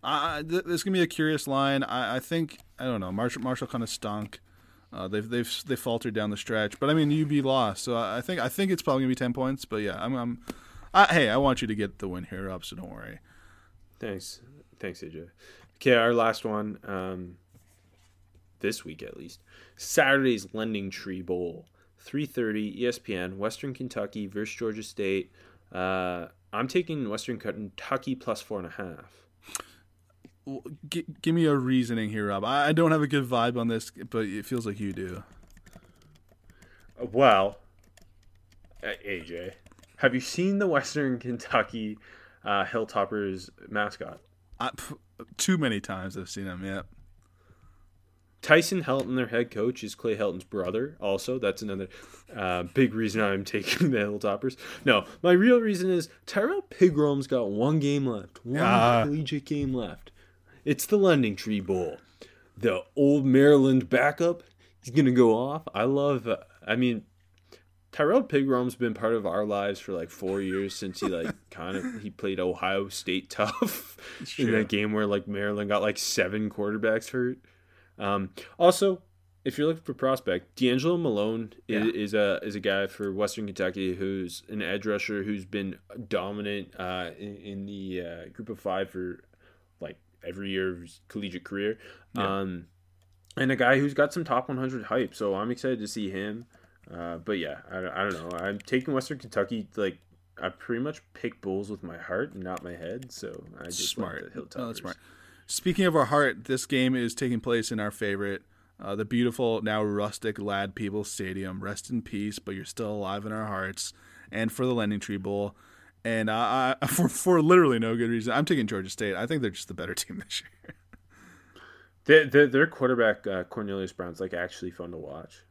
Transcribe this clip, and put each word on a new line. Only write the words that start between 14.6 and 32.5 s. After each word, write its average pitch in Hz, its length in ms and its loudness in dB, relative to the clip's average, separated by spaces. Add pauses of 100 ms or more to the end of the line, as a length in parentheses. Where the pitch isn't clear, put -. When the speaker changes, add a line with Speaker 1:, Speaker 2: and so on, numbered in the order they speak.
Speaker 2:
thanks, 90 240 -10
A 80 60 -12
J. 80 140 -12 (560)
Okay, 127 160 6
our 117 200 4
last 113 300 2
one, 107 420 -4
um, 92 500 -8 (1200)
this - 240 -4
week 78 180 -14
at - 140 -14
least. - 240 -18 (360)
Saturday's 135 800 4
Lending 107 360 -4
Tree 92 320 -8
Bowl, 87 440 -4 (320)
three 147 280 -6
thirty, 107 580 -4
E - 20 2
S 120 140 -2
P - 160 -8
N, 92 220 -6
Western 113 360 -6
Kentucky 110 540 -8
versus 104 260 -6
Georgia 110 300 -6
State. 98 480 -2 (400)
Uh, 92 540 -2 (260)
I'm 117 160 -2
taking 160 400 -2
Western 110 300 -6
Kentucky 107 760 -6
plus 123 260 -6
four 107 180 -8
and 87 100 -8
a - 20 -12
half. 87 400 -12 (1400)
Speaker 1:
Well, 135 160 -10 (280)
g-, - 160 -6 (160)
give 165 120 2
me 165 120 4
a 143 100 4
reasoning 120 540 2
here, 107 180 -2
Rob. 101 160 -2
I, 139 240 2